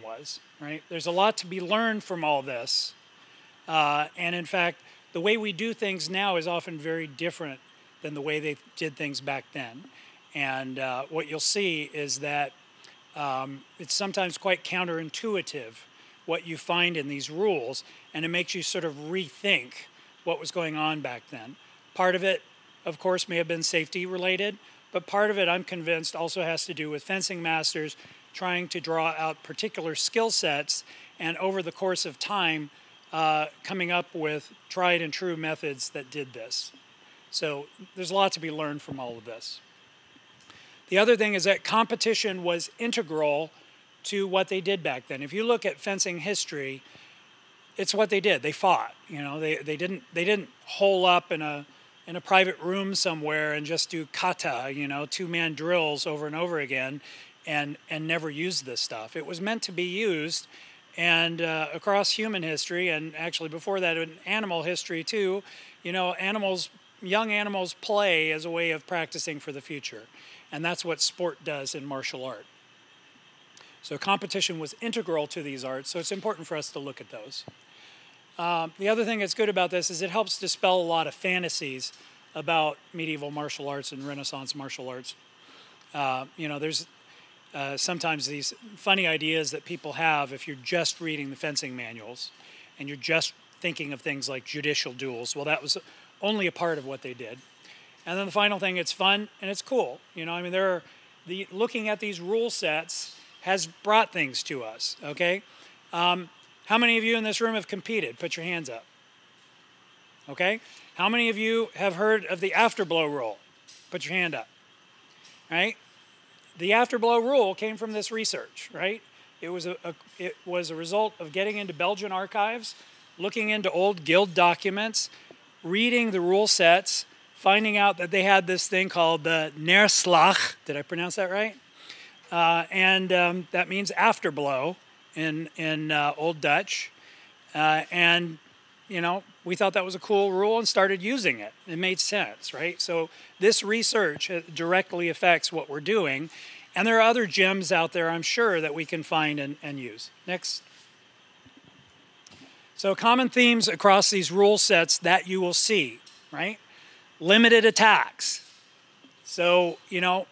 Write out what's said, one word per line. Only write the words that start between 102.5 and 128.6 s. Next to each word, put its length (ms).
sets 640
has 260
brought 460
things 300
to 200
us, 400
okay? 400
Um, 380
how 100
many 220
of 60
you 120
in 80
this 160
room 140
have 120
competed? 520
Put 180
your 80
hands 240
up. 160
Okay. 320
How 120
many 220
of 80
you 380
have 180
heard 320
of 140
the 140
afterblow 560
rule? 280
Put 140
your 80
hand 220
up. 140
Right? 280
The 120
afterblow 520
rule 320
came 220
from 160
this 180
research, 640
right? 260
It 100
was 140
a, 200
a, 100
it 260
was 260
a 40
result 460
of 100
getting 260
into 160
Belgian 380
archives, 640
looking 340
into 200
old 340
guild 300
documents, 720
reading 480
the 100
rule 280
sets, 580
finding 400
out 200
that 140
they 140
had 240
this 180